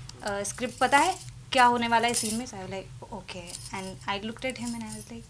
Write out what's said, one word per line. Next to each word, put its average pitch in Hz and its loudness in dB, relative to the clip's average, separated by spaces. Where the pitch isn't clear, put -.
Uh, 202 -2
script 233 -4
पता 262 6
है? 349 4
क्या 254 8
होने 240 6
वाला 233 6
है 240 2
सीन 220 2
में?" 240 -4
So, - -12
I 202 -10
was 185 -8
like, - -10
"Okay।" 180 -10
And 190 -8
I 202 -2
looked 220 -8
at 240 -4
him 233 -4
and 226 -8
I 214 -10
was 214 -12
like, 233 -12